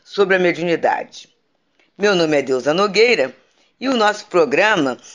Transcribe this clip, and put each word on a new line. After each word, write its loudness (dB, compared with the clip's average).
sobre 0
a 2
Mediunidade. -2
Meu 0
nome 2
é 2
Deusa -2
Nogueira 0
e -6
o 0
nosso 0
programa 0